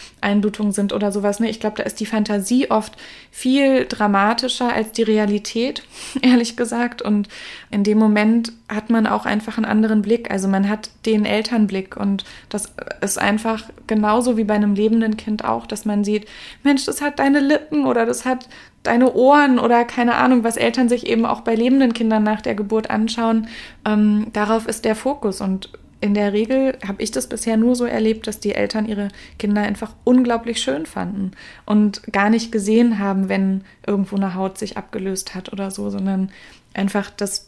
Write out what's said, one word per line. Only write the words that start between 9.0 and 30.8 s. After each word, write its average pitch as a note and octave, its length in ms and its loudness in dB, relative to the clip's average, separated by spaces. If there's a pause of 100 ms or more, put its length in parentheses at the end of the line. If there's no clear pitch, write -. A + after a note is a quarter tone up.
auch G#3 180 -2
einfach G#3+ 320 -4
einen A3 80 0
anderen A3 380 2
Blick. A#3 260 -2
Also G3 180 -2
man G3 220 2
hat G#3+ 220 -6 (160)
den G#3+ 180 2
Elternblick G#3 720 -2
und G3 260 -2 (260)
das - 220 -8 (300)
ist G3+ 160 -2
einfach G#3+ 460 -2 (240)
genauso A3 500 2
wie A3+ 60 0
bei G#3+ 100 0
einem G#3 220 2
lebenden A3 420 2
Kind G#3+ 260 -6
auch, A3+ 220 -2
dass G#3 180 -10
man G#3 200 0
sieht, G#3 240 -2 (360)
"Mensch, C#4 220 2
das - 160 -4
hat C#4+ 160 -2
deine C#4 220 4
Lippen D4 480 2
oder A#3 180 2
das A#3+ 180 -2
hat B3+ 240 -4 (360)
deine A#3+ 300 4
Ohren" C4 460 6
oder A#3+ 260 4
keine A#3+ 300 0
Ahnung, B3 280 4
was A3+ 140 -2
Eltern A#3 320 2
sich A#3+ 180 0
eben A3+ 180 2
auch - 160 -4
bei A3+ 140 0
lebenden B3 380 4
Kindern A3 300 0
nach G#3 180 0
der A#3 140 -4
Geburt G#3+ 340 -2
anschauen. A3+ 580 0 (380)
Ähm, G#3+ 480 2
darauf A3 340 0
ist - 180 -6
der A3 100 0
Fokus A3 460 -4
und F#3+ 280 -4 (300)
in G3+ 160 0
der G3+ 180 0
Regel C4 540 0
habe G3 160 -6
ich A3 80 -4
das - 180 -6
bisher A3+ 280 -2
nur A#3+ 180 4
so A#3+ 100 -2
erlebt, A3 400 -2
dass G#3+ 140 -8
die G3+ 160 -4
Eltern G#3 320 -2
ihre G#3 220 -4 (280)
Kinder G#3 240 0
einfach G#3 320 -6 (100)
unglaublich A#3 560 2
schön D4 280 -4